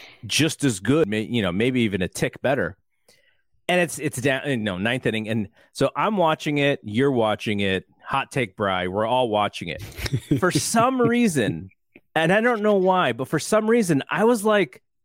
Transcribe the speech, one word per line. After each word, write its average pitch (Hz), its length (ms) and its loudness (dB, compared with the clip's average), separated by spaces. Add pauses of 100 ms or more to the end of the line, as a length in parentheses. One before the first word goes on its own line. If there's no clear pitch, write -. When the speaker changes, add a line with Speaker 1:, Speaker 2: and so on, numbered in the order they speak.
(260)
Speaker 1:
just 143 380 0
as 120 160 0
good, 127 280 2
may-, 107 160 -2
you 113 180 -2
know, 92 100 0
maybe 120 300 0
even 101 200 0
a 90 60 0
tick - 340 -6
better. 120 360 -2 (880)
And 180 140 2
it's, 170 160 -2
it's 135 240 -6
down, 131 260 0
you 139 100 0
know, 104 200 -2
ninth 117 280 -2
inning. 110 220 -2
And 110 220 -4 (220)
so 135 240 0
I'm 190 220 0
watching 156 420 0
it, 143 240 2
you're 117 280 0
watching 107 500 0
it, 95 240 0 (200)
hot - 260 -4
take 120 260 -4
Bry, 92 300 0
we're 101 200 -2
all 127 220 0
watching 104 400 -2
it. - 120 -10
Speaker 2:
<laughs> - 580 -4
Speaker 1:
For 180 120 2
some 240 500 0
reason, 151 680 0 (440)
and 160 200 2
I 214 80 4
don't 233 200 0
know 208 140 4
why, 180 380 2
but 123 160 -6
for 156 100 0
some 214 300 0
reason, 180 420 2
I 170 140 2
was, 226 180 2
like, 208 400 0 (220)